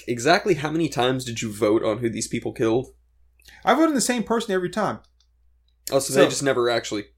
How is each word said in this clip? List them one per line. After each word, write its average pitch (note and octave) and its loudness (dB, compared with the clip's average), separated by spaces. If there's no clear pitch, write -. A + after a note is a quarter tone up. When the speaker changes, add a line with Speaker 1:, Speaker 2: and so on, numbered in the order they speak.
Speaker 1:
exactly D#3 2
how D3+ -4
many D#3+ 0
times B2+ 0
did A#2 -8
you A2 -6
vote A#2+ 2
on A2 0
who A#2+ -2
these A2 -6
people A#2 -6
killed? A#2+ 0
Speaker 2:
I - 4
voted D#4 4
the A#3 0
same B3 0
person A3+ -2
every F3+ -2
time. E3 -4
Speaker 1:
Oh, C#3 2
so C3+ -4
Speaker 2:
So C3+ 4
Speaker 1:
they D#3+ 6
just C3+ -4
never B2 2
actually A2+ -2